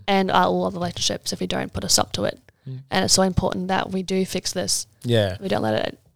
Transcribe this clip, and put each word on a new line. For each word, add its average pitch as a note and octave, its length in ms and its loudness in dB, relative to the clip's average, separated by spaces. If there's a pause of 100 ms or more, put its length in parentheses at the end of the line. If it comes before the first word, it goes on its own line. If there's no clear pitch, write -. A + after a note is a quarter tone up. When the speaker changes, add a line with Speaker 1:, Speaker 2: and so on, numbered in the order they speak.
Speaker 1:
and F#3+ 240 2
our F3+ 140 6
all F3+ 200 2
other F#3+ 140 -4
relationships F3 540 -4
if F3+ 60 -6
we F#3 80 -4
don't - 260 -4
put F#3+ 100 -6
a F#3 60 -2
stop - 240 4
to - 100 -4
it. - 160 -2 (280)
Speaker 2:
Mm. C3 120 -10 (120)
Speaker 1:
And F#3+ 140 2
it's G3 80 2
so F#3+ 100 6
important F#3 440 0
that F#3+ 240 -2
we F#3+ 120 -4
do F#3+ 220 0
fix - 280 -4
this. F3+ 340 -2 (160)
Speaker 2:
Yeah. G#2 380 2
Speaker 1:
We F#3+ 60 -6
don't G#2 140 0
let A2 120 0 (140)
it - 120 -10 (160)